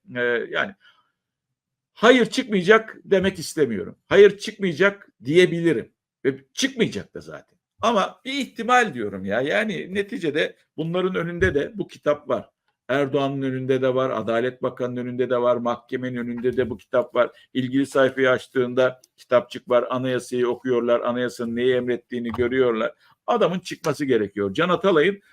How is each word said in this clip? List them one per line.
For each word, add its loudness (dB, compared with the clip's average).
e, -4
yani -6
hayır 6
çıkmayacak 2
demek 0
istemiyorum. -4
Hayır 8
çıkmayacak -2
diyebilirim. 2
Ve 0
çıkmayacak -2
da -12
zaten. -20
Ama 0
bir -8
ihtimal 0
diyorum -6
ya. -2
Yani -4
neticede -4
bunların -4
önünde 0
de 0
bu -6
kitap -4
var. -4
Erdoğan'ın 0
önünde -2
de 2
var, 0
Adalet -2
Bakanı'nın -4
önünde -2
de 2
var, 2
mahkemenin -6
önünde -4
de 0
bu -8
kitap -2
var. 2
İlgili 0
sayfayı 2
açtığında 0
kitapçık -2
var, 4
anayasayı -2
okuyorlar, 0
anayasanın -4
neyi 2
emrettiğini -4
görüyorlar. 0
Adamın 2
çıkması -6
gerekiyor. 0
Can 0
Atalay'ın 2